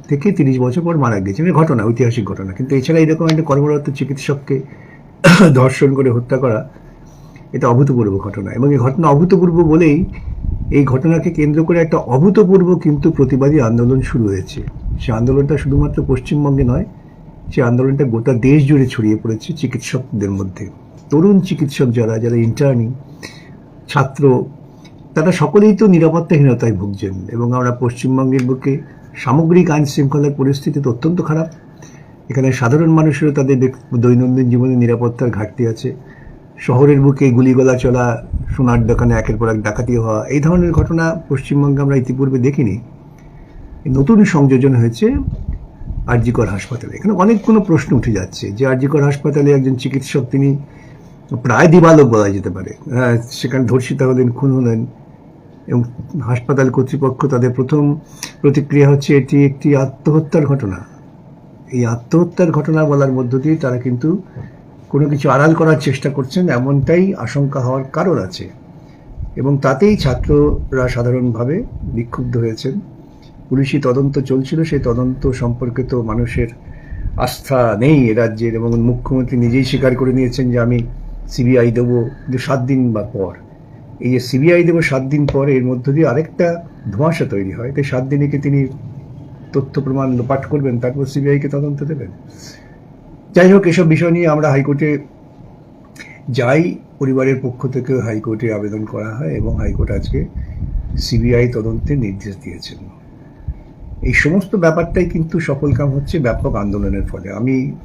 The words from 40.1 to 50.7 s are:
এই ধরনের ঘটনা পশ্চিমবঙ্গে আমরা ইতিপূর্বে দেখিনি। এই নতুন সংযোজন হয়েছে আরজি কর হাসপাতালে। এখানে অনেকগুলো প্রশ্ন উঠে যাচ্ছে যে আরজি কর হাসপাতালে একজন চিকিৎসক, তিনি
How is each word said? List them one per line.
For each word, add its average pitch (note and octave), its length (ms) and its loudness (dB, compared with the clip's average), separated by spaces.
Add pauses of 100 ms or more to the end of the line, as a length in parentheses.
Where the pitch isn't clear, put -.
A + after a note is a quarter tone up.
এই C#3+ 140 -2
ধরনের E3+ 320 2
ঘটনা E3 560 0
পশ্চিমবঙ্গে C#3+ 540 0
আমরা C#3 140 0
ইতিপূর্বে C3 420 -2
দেখিনি। B2 400 0 (1040)
এই C#3 60 -6
নতুন C#3 340 4
সংযোজন C3+ 500 4
হয়েছে A#2+ 400 2 (920)
আরজি A#2+ 260 0
কর A#2 140 0
হাসপাতালে। G2+ 500 -10
এখানে G#3 180 -2
অনেকগুলো G#3+ 460 4
প্রশ্ন D#3+ 360 0
উঠে A#2 160 0
যাচ্ছে G2 380 -6
যে A#2 160 -2
আরজি C3 200 0
কর C#3+ 160 2
হাসপাতালে C#3+ 500 0
একজন C3 220 2
চিকিৎসক, C3 560 -4
তিনি C#3 260 0 (840)